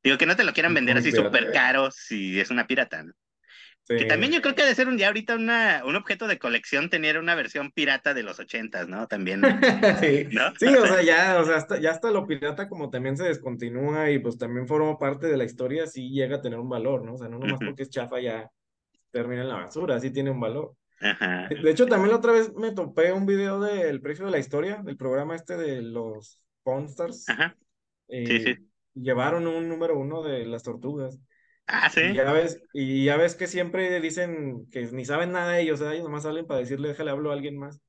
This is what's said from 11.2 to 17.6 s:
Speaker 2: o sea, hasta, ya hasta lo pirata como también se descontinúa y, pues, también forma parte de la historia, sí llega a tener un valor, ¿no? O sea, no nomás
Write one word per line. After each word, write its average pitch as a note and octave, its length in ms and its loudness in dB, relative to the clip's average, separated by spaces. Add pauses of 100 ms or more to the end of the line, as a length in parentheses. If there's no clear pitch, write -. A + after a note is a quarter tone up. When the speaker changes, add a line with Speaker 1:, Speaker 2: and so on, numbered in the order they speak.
Speaker 2:
o D#3+ 60 4
sea, D#3+ 120 4
hasta, D#3 220 -2
ya D#3 120 2
hasta F#3+ 200 0
lo G3+ 160 0
pirata D3 400 -4
como D#3+ 220 -8
también C3 280 -4
se E3+ 60 -4
descontinúa C3+ 880 -2
y, C#3 80 4
pues, A#2+ 180 -4
también B2 300 -6
forma D3+ 300 0
parte C#3 300 -2
de D3+ 100 2
la B2+ 80 0
historia, B2+ 420 -4
sí C3 240 -12
llega C3+ 260 -2
a - 40 -8
tener A#2 180 -6
un B2 100 -8
valor, B2 360 -2
¿no? A2+ 100 -12
O - 20 -14
sea, A#2 120 -12
no A#2 100 -12
nomás C3 220 -4